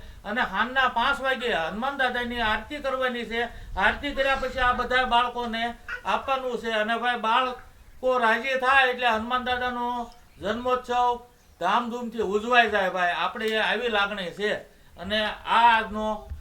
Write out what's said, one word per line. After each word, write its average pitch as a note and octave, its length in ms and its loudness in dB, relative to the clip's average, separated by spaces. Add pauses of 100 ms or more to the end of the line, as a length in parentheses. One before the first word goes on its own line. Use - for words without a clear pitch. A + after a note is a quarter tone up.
(240)
અને A3 180 -2
સાંજના A#3+ 460 0
પાંચ B3+ 340 0
વાગે B3 320 0
હનુમાન G3 440 -2
દાદાની A#3+ 440 -2
આરતી A3 360 -2
કરવાની B3+ 480 -2
છે. G3+ 180 -2 (340)
આરતી A3+ 340 0
કર્યા C4+ 240 2
પછી B3+ 240 -4
આ B3 140 4
બધા B3+ 320 2
બાળકોને A#3 720 0 (300)
આપવાનું B3+ 520 -2
છે. A3+ 140 -4
અને G#3+ 260 0
ભાઈ A#3+ 220 0
બાળકો B3+ 1000 -2
રાજી A#3 420 2
થાય C4 300 6
એટલે B3 180 0
હનુમાન A#3 360 0
દાદાનો A#3+ 680 -4 (300)
જન્મોત્સવ A#3+ 760 0 (400)
ધામધૂમથી A#3 600 -2
ઉજવાઈ G#3+ 500 4
જાય G3 200 2
ભાઈ, F3 280 0
આપણે A3 420 -2
આવી G#3+ 280 0
લાગણી G3 440 -2
છે. G3 220 -2 (440)
અને G#3 280 -2
આ A3+ 520 4
આજનો G#3+ 520 -4 (120)